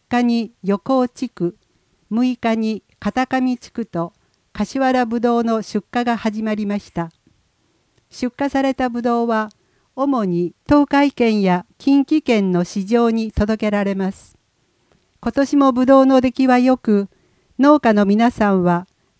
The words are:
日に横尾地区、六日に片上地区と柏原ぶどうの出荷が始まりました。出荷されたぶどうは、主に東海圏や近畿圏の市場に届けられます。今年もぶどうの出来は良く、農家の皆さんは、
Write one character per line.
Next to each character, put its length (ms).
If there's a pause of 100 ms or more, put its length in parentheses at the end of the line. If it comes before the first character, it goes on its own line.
日 140
に 300 (100)
横 360
尾 100
地 200
区、 300 (500)
六 160
日 300
に 280 (160)
片 280
上 320
地 120
区 140
と 280 (400)
柏 340
原 200
ぶ 140
ど 180
う 60
の 160
出 240 (100)
荷 100
が 120
始 260
ま 120
り 120
ま 120
し 140
た。 180 (1000)
出 320
荷 80
さ 140
れ 120
た 140
ぶ 140
ど 220
う 20
は、 240 (460)
主 280
に 300 (120)
東 200
海 240
圏 320
や 240 (100)
近 280
畿 180
圏 300
の 120
市 220
場 240
に 220
届 340
け 40
ら 120
れ 120
ま 180
す。 260 (840)
今 120
年 240
も 160
ぶ 120
ど 180
う 40
の 160
出 100
来 140
は 120
良 200
く、 320 (480)
農 220
家 120
の 140
皆 240
さ 200
ん 120
は、 240 (340)